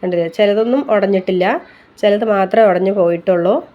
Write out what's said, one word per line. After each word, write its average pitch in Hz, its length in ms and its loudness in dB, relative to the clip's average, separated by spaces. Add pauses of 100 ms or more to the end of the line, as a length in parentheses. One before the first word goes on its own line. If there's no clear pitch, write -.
കണ്ടില്ലേ, 175 280 -4 (100)
ചിലതൊന്നും 226 440 0 (120)
ഉടഞ്ഞിട്ടില്ല, 190 500 0 (560)
ചിലത് 208 340 0
മാത്രമേ 196 360 2
ഉടഞ്ഞു 185 280 0
പോയിട്ടുള്ളൂ. 175 560 0 (200)